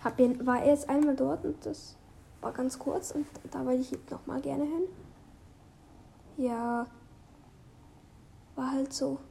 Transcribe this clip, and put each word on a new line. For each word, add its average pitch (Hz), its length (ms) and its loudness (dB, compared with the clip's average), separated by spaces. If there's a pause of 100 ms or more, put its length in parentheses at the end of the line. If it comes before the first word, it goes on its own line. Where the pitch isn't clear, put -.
hab 233 140 -2
den, 247 280 6
war 247 160 4
erst 285 280 6
einmal 285 260 4
dort 269 300 0
und - 200 -6
das - 300 -10 (460)
war 233 100 -6
ganz 254 260 -2
kurz - 340 -4
und 294 140 -2 (240)
da 262 160 -4
wollte 254 160 4
ich 254 100 -4
jetzt - 200 -8
noch - 160 -10
mal 269 140 -4
gerne 277 240 -2
hin. 330 180 0 (1500)
Ja. 240 480 0 (1700)
War 262 180 -2
halt 269 200 0
so. 269 240 -2 (140)